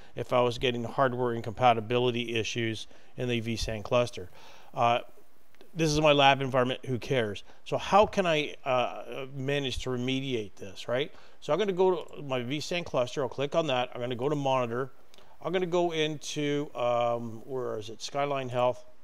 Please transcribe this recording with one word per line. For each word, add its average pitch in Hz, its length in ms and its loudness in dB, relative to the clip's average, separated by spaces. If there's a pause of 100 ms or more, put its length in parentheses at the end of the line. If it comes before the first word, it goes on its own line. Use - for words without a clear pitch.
(160)
if 123 160 -4
I 123 80 6
was 123 160 2
getting 123 260 0
hardware 123 520 2
incompatibility 117 1040 2
issues 113 500 -2 (320)
in 127 100 -2
the 120 140 0
vSAN 110 400 -4
cluster. 120 480 0 (420)
Uh, 120 280 4 (760)
this 160 160 2
is 151 100 2
my 151 120 8
lab 135 280 8
environment, 127 460 0
who 127 120 -2
cares? 110 460 0 (200)
So 147 120 -2
how 202 300 8
can 202 180 0
I, 151 300 2 (100)
uh, 123 680 -2
manage 139 460 -2
to 131 100 -4
remediate 127 640 -2
this, 95 340 -10
right? 135 240 -2 (300)
So 147 100 -2
I'm 160 60 4
gonna 202 160 2
go 185 220 6
to 156 260 -8
my 131 180 -2
vSAN 151 460 -4
cluster, 139 360 0
I'll 123 60 0
click 139 260 -4
on 165 120 2
that, 127 280 0
I'm 123 60 -8
gonna 123 140 -4
go 127 160 -2
to 151 60 0
monitor, 131 540 0 (520)
I'm 165 100 -4
gonna 185 140 0
go 175 260 2
into, 151 840 -2
um, 120 680 0
where 123 320 -4
is 107 140 -8
it, 107 100 -12
Skyline 143 480 -2
Health, 123 340 2 (220)